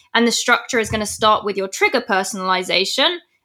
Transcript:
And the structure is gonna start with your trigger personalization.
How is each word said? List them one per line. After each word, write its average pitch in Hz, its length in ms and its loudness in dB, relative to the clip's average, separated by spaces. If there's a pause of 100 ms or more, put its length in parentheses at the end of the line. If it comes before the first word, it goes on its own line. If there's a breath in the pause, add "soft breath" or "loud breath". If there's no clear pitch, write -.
(140 loud breath)
And 233 140 4
the 220 60 2
structure - 440 0
is 214 120 -2
gonna 214 160 -4
start 214 400 2
with 202 100 -4
your 190 140 -4
trigger 320 320 0
personalization. 190 1200 0 (260)